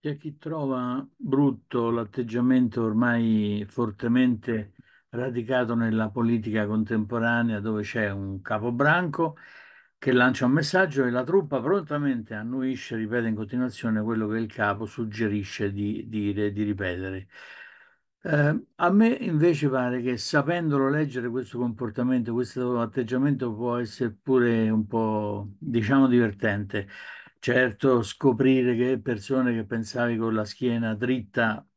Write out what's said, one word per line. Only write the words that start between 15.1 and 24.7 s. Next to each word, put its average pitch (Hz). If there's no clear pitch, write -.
di 104
dire, 104
di 104
ripetere. 95
Eh, 147
a 175
me 214
invece 165
pare 123
che, 123
sapendolo 147
leggere, 131
questo 120
comportamento, 120
questo 123
atteggiamento 123
può 120
essere 120
pure 117